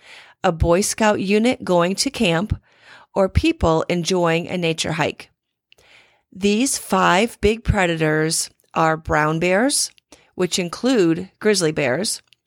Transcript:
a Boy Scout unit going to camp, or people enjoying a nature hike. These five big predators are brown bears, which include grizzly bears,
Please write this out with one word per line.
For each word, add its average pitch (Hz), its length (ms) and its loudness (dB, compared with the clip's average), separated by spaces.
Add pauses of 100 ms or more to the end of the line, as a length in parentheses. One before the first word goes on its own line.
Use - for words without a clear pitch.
(440)
a 185 80 2
Boy 170 300 2
Scout 214 400 0
unit 214 420 0
going 180 320 2
to - 140 -2
camp, 185 500 0 (540)
or 190 160 2
people 185 600 2
enjoying 170 580 0
a 180 100 -6
nature 165 360 -4
hike. 151 360 -4 (1040)
These 208 480 0
five 185 640 0
big 220 220 0
predators 160 880 0 (240)
are 160 240 0
brown 160 420 0
bears, 196 520 0 (420)
which - 240 -2
include 180 720 0 (100)
grizzly 190 320 0
bears, 151 520 -2 (240)